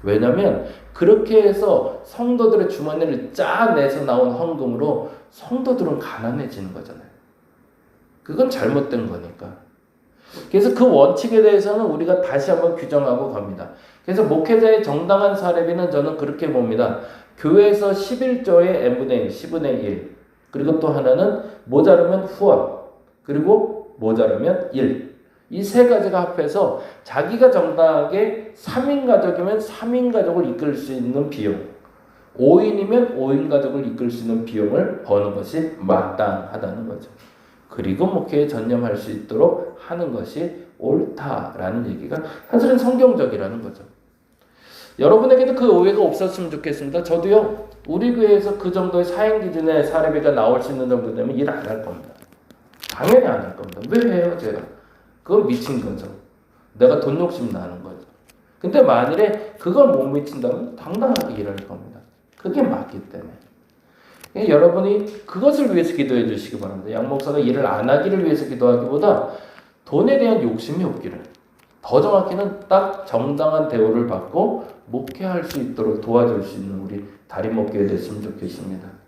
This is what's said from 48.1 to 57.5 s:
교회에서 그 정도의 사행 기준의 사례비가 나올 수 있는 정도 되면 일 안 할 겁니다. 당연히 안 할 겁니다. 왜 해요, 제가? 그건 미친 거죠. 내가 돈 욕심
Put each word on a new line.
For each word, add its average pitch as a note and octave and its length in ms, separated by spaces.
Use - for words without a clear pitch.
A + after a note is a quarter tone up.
교회에서 G3+ 440
그 F3+ 140
정도의 F3+ 340
사행 G#3+ 360
기준의 D#3+ 440
사례비가 D3+ 460
나올 A#2+ 300
수 C#3 120
있는 B2+ 160
정도 A2+ 260
되면 B2+ 200
일 C#3+ 140
안 C#3+ 160
할 A2 160
겁니다. - 280
당연히 A3+ 340
안 G#2 160
할 F#2 140
겁니다. - 340
왜 A#3 220
해요, F3 260
제가? G#2 220
그건 G#3+ 160
미친 B2 340
거죠. G2 280
내가 C3 260
돈 C#3+ 200
욕심 D3 320